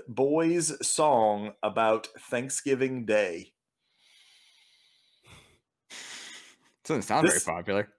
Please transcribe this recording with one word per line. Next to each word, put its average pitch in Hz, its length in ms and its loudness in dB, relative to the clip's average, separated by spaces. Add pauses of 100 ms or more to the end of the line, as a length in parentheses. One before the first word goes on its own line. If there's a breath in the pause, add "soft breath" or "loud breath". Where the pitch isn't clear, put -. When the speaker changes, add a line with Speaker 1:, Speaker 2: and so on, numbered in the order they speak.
Speaker 1:
Boys 156 760 0
Song 110 680 2 (100)
About 110 440 0 (120)
Thanksgiving 131 840 -2
Day? 98 460 0 (3250 loud breath)
Speaker 2:
Doesn't 131 180 -2
sound 156 240 2
Speaker 1:
This, - 180 2
Speaker 2:
very 82 120 -4
popular. 101 420 -2